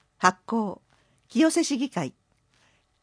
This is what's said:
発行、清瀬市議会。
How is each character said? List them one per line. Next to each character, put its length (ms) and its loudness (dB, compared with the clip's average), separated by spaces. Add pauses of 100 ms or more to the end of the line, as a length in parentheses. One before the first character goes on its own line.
(180)
発 280 2
行、 360 -6 (460)
清 220 4
瀬 120 0
市 140 -2
議 120 -4
会。 260 -8 (880)